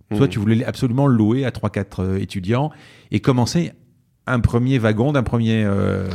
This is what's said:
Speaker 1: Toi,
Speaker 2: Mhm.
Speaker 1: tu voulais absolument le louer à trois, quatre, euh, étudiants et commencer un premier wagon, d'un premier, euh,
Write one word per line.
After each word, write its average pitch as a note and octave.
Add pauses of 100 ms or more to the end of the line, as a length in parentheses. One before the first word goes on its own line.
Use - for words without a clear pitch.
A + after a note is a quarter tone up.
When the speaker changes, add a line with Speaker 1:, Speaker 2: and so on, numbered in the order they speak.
(100)
Speaker 1:
Toi, G#2+
Speaker 2:
Mhm. -
Speaker 1:
tu -
voulais A2+
absolument B2
le B2+
louer A2
à A#2+
trois, -
quatre, -
euh, F#2+
étudiants G#2 (400)
et G#2+
commencer C3+ (560)
un B2
premier B2
wagon, A2
d'un C#3
premier, A2+
euh, G2 (100)